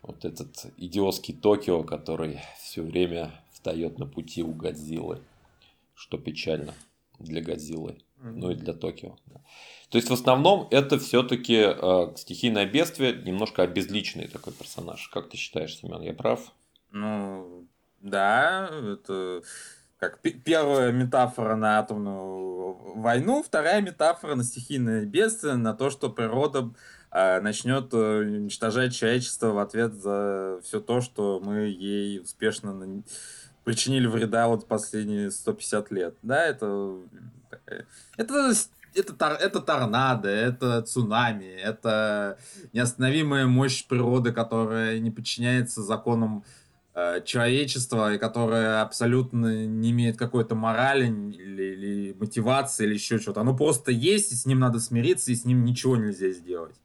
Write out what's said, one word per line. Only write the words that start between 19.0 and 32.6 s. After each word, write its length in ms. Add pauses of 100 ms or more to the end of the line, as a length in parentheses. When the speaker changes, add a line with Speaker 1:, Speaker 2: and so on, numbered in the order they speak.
Speaker 2:
как 240
пе-, 200
первая 480
метафора 640
на 260
атомную 1160
войну, 460
вторая 400
метафора 540
на 80
стихийное 600
бедствие, 520
на 180
то, 160
что 180
природа, 640 (400)
э, 300
начнёт, 540
э, 260
уничтожать 720
человечество 540
в 100
ответ 360
за 680
всё 180
то, 200
что 420
мы 240
ей 540
успешно 540